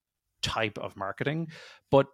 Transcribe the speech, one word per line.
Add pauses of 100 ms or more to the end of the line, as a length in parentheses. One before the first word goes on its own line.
(420)
type
of
marketing. (420)
But